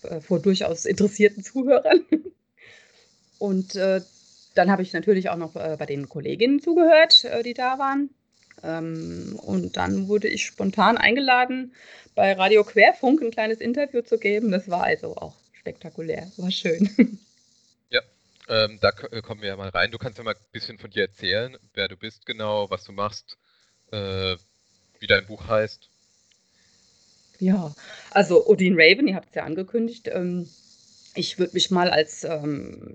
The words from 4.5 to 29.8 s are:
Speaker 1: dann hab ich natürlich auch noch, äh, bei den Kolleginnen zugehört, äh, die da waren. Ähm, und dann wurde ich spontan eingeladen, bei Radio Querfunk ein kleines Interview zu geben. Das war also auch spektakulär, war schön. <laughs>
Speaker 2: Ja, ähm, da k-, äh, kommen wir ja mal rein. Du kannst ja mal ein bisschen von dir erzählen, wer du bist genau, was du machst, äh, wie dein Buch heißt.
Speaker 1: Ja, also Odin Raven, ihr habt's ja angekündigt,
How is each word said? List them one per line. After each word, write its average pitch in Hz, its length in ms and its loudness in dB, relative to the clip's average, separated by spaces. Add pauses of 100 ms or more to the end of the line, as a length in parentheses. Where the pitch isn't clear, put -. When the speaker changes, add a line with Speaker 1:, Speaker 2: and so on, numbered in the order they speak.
Speaker 1:
dann 180 160 4
hab 190 100 2
ich 185 120 -6
natürlich 190 360 2
auch 170 80 -4
noch, 165 200 -10
äh, 156 220 -6
bei 151 80 -8
den 139 220 -8
Kolleginnen 202 520 0
zugehört, 330 640 6
äh, 233 200 -4
die 240 100 -8
da 262 240 -4
waren. 277 320 -2 (540)
Ähm, 165 760 -8
und 180 360 -6
dann 190 320 -2
wurde 208 180 0
ich - 180 -4
spontan 202 540 0
eingeladen, 254 720 0 (440)
bei 196 160 4
Radio 196 320 4
Querfunk 269 580 4
ein 233 80 -2
kleines 220 300 -4
Interview 262 420 -2
zu - 160 -2
geben. 214 320 0
Das 190 180 -2
war 180 140 -2
also - 320 -2
auch 156 220 -14 (160)
spektakulär, 165 840 -12
war 180 140 -4
schön. 180 460 0
<laughs> - 240 2 (720)
Speaker 2:
Ja, 120 100 0 (480)
ähm, 110 320 -2
da 101 100 4
k-, - 220 -6
äh, 113 100 -10
kommen 107 180 -14
wir 101 100 -8
ja 98 60 -10
mal 95 120 -10
rein. 92 240 -2
Du 117 60 -14
kannst 117 200 -12
ja 120 60 -16
mal 110 100 -4
ein - 160 -18
bisschen 107 280 -14
von 107 120 -20
dir 104 120 -2
erzählen, 107 540 -4 (180)
wer 98 120 -2
du 92 100 -14
bist - 300 -18
genau, 107 440 -4
was 92 120 -6
du - 80 -20
machst, 101 480 -10 (540)
äh, 95 420 -6 (640)
wie 107 80 -14
dein 98 200 4
Buch 101 200 -16
heißt. 110 420 -2 (1500)
Speaker 1:
Ja, 185 340 0 (380)
also 180 380 4
Odin 185 280 4
Raven, 170 300 6
ihr 190 80 -2
habt's - 220 -12
ja 160 80 -6
angekündigt, 226 680 -6